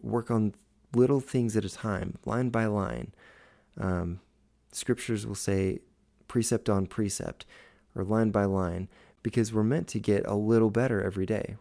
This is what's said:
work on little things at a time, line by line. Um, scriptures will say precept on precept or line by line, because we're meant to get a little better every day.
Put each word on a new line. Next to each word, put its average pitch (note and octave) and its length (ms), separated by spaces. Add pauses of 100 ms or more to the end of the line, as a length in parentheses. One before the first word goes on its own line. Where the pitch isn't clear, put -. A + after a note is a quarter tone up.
work A2+ 280
on G#2+ 240 (400)
little B2+ 280
things A#2+ 340
at G#2 100
a F#2 40
time, G2+ 560
line A#2+ 240
by A2+ 160
line. F#2+ 480 (640)
Um, F2+ 400 (520)
scriptures A2+ 540
will G#2+ 100
say F#2+ 440 (480)
precept A2+ 420
on G2 180
precept - 580 (500)
or G2 80
line A2 280
by G2+ 140
line, F#2 440 (340)
because A2 280
we're A2 120
meant D3 240
to - 120
get G2+ 260
a G#2 100
little A2 340
better A2+ 320
every F#2+ 240
day. G#2 360